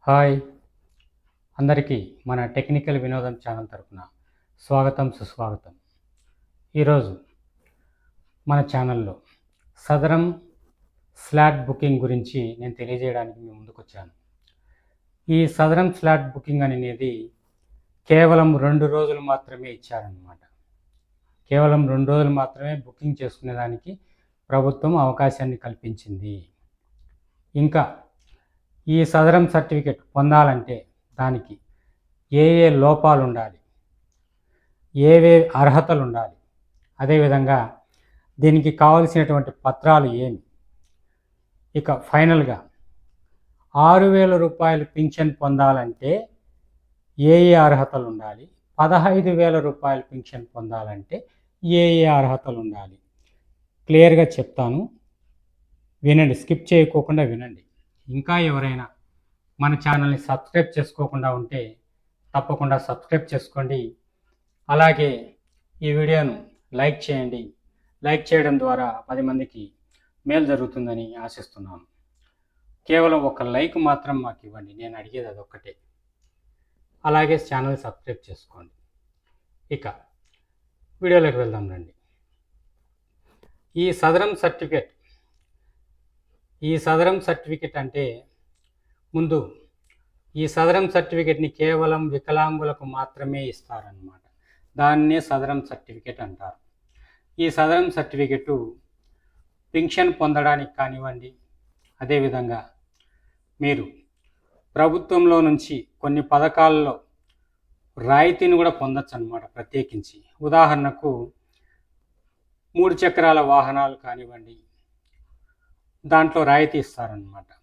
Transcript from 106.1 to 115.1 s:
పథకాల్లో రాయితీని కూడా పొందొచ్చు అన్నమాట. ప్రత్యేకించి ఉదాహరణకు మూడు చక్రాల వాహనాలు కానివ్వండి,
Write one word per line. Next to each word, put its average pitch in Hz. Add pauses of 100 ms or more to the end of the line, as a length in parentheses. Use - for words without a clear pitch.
పథకాల్లో 156 (1000)
రాయితీని 170
కూడా 170
పొందొచ్చు 135
అన్నమాట. 117 (120)
ప్రత్యేకించి 117 (240)
ఉదాహరణకు 147 (1600)
మూడు 180
చక్రాల 165 (120)
వాహనాలు 135
కానివ్వండి, 120 (1500)